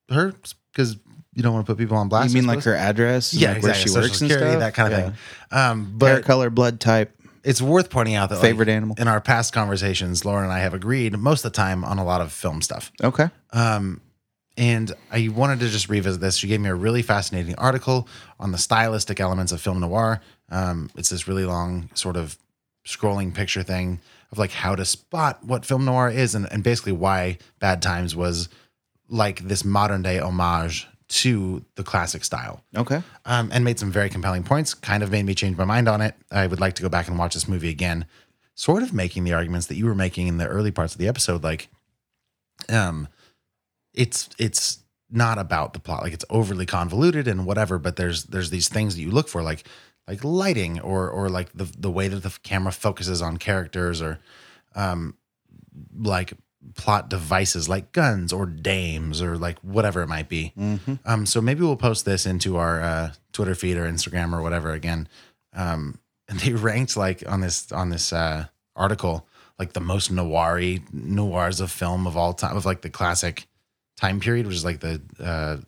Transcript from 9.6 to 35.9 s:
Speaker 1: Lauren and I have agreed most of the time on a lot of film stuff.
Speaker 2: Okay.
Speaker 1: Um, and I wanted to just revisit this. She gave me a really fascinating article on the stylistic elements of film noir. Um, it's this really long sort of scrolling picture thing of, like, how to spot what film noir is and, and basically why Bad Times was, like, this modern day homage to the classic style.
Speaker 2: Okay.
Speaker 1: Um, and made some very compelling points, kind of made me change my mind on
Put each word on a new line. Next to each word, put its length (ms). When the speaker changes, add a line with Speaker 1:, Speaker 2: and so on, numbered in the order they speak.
Speaker 1:
Lauren 200
and 80
I 80
have 140
agreed 440
most 260
of 80
the 40
time 280
on 140
a 60
lot 160
of 120
film 300
stuff. 280
Speaker 2:
Okay. 260
Speaker 1:
Um, 480
and 360
I 160
wanted 320
to 80
just 220
revisit 300
this. 160
She 120
gave 120
me 100
a 40
really 280
fascinating 540
article 520
on 120
the 60
stylistic 640
elements 320
of 80
film 200
noir. 400
Um, 460
it's 140
this 180
really 160
long 500
sort 220
of 220
scrolling 480
picture 280
thing 380
of, 60
like, 140
how 220
to 100
spot 600
what 220
film 180
noir 240
is 260
and, 160
and 140
basically 280
why 460
Bad 220
Times 340
was, 320
like, 380
this 180
modern 380
day 160
homage 720
to 560
the 80
classic 400
style. 380
Speaker 2:
Okay. 240
Speaker 1:
Um, 260
and 120
made 140
some 140
very 160
compelling 340
points, 320
kind 300
of 80
made 120
me 100
change 220
my 80
mind 240
on 120